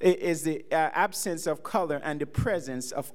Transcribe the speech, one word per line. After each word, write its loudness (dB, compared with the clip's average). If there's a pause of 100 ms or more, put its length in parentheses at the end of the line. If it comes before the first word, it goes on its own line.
i-, 6
is 4
the, -2
uh, 2 (180)
absence 0
of -2
color 0
and -2
the -2
presence -2
of -6